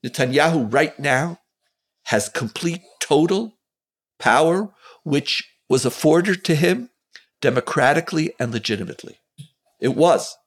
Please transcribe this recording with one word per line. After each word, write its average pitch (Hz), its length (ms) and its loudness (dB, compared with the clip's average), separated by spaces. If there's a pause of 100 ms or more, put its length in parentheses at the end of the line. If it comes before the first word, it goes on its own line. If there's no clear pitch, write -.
Netanyahu 131 640 0
right 147 280 0
now 143 380 -2 (640)
has - 240 -2
complete, 170 540 -6 (180)
total 190 540 0 (680)
power, 165 520 2 (320)
which - 440 -4 (200)
was 131 160 0
afforded 175 600 2
to 165 100 0
him 180 340 0 (520)
democratically 147 960 0
and 120 140 -4
legitimately. 104 680 -8 (600)
It 131 160 -2
was. 151 400 2 (100)